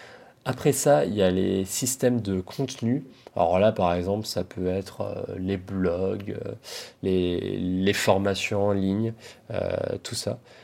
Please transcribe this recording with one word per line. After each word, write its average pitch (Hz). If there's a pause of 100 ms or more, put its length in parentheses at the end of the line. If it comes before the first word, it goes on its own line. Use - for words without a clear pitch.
(440)
Après 135
ça, 143
il -
y 104
a 92
les 95
systèmes 123
de 98
contenu. 131 (320)
Alors 87
là, 107
par 90
exemple, 98
ça -
peut 90
être, 95
euh, 101
les 95
blogs, 95
euh, - (520)
les, 92
les 92
formations 98
en 101
ligne, 98 (380)
euh, 95 (260)
tout -
ça. 117 (240)